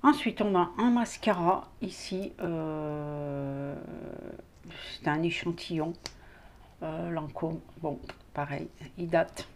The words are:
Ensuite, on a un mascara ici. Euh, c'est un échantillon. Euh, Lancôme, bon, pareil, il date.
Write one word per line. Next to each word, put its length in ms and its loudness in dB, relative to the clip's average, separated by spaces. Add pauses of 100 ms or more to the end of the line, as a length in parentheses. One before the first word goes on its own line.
Ensuite, 400 6
on 160 4
a 200 6
un 140 6
mascara 760 2 (120)
ici. 500 -6 (100)
Euh, 1300 -4 (1160)
c'est 160 -2
un 140 2
échantillon. 680 -2 (920)
Euh, 260 -4
Lancôme, 500 -2 (220)
bon, 180 -2 (340)
pareil, 360 -4 (280)
il 120 -4
date. 460 4